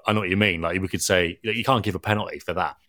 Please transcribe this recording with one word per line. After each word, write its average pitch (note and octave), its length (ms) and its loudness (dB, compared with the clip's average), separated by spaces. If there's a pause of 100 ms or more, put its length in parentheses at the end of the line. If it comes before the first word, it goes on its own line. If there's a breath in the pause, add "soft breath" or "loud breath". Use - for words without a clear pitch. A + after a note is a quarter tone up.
I G#2+ 60 2
know G#2+ 80 0
what F#2 80 -4
you F#2+ 80 2
mean. G2 240 2
Like, E2+ 200 0
we F#2+ 60 -4
could F2+ 140 -4
say F2 420 2
that A2 120 -2
you A#2 80 -4
can't A#2+ 200 2
give G2 120 -2
a F#2 40 -4
penalty G#2 400 -2
for - 140 -6
that. E2+ 240 -2 (120)